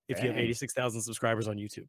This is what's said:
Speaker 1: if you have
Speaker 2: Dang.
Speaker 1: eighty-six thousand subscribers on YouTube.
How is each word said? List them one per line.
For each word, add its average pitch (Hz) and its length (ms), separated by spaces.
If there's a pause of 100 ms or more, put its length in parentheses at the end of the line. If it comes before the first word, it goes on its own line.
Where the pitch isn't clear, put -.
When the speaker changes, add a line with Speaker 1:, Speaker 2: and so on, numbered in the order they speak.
Speaker 1:
if 95 120
you 127 80
have 113 80
Speaker 2:
Dang. 123 60
Speaker 1:
eighty-six 120 300
thousand 117 300
subscribers 110 440
on 104 100
YouTube. 104 320